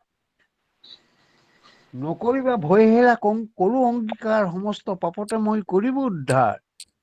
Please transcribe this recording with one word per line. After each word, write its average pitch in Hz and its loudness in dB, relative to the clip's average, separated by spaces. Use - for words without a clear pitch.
"নকৰিবা 233 -2
ভয় 196 4
হেৰা, 233 6
কং-, 220 -2
কৰো 233 2
অংগীকাৰ, 226 -2
সমস্ত 196 -6
পাপতে 196 -6
মই 214 -2
কৰিব 202 0
উদ্ধাৰ।" 135 0